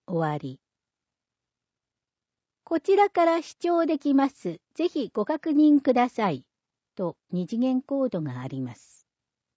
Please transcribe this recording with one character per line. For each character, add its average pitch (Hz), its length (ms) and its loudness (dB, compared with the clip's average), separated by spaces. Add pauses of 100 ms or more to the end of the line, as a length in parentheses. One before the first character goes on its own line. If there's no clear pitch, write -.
終 165 220 -2
わ 151 80 -4
り。 139 220 -12 (2000)
こ 330 140 -2
ち 381 160 0
ら 403 140 4
か 339 160 0
ら 330 160 2
視 - 160 -14
聴 339 280 0
で 302 140 -2
き 285 140 0
ま 269 140 4
す。 175 320 -8 (140)
ぜ 339 160 -2
ひ 247 240 -6
ご 214 100 -2
確 311 280 -4
認 294 300 6
く 269 120 2
だ 247 160 2
さ 208 220 -2
い。 131 140 -8 (500)
と 170 200 -6 (160)
二 180 160 -4
次 233 120 -6
元 254 220 0
コ 269 240 -4
ー 247 40 -2
ド 180 120 -4
が 127 200 -8
あ 131 60 -10
り 131 120 -10
ま 123 160 -8
す。 - 320 -20 (500)